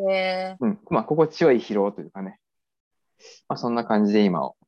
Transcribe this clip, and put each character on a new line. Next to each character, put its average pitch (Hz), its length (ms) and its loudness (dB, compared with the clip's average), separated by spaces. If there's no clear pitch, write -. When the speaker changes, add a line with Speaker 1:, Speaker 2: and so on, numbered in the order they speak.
Speaker 1:
ね。 190 540 -2
Speaker 2:
う 120 80 -2
ん。 104 120 -2
ま 131 120 0
あ、 - 20 -8
心 156 240 0
地 156 160 -4
よ 156 80 6
い 120 60 4
疲 107 180 -6
労 101 160 0
と 92 100 -16
い 76 40 -14
う 82 60 -20
か 95 100 -14
ね。 95 180 -14
ま - 60 -6
あ、 - 40 -8
そ 120 120 -6
ん 117 60 -2
な 117 100 -2
感 104 200 2
じ 104 80 2
で 107 100 6
今 87 200 2
を - 140 -10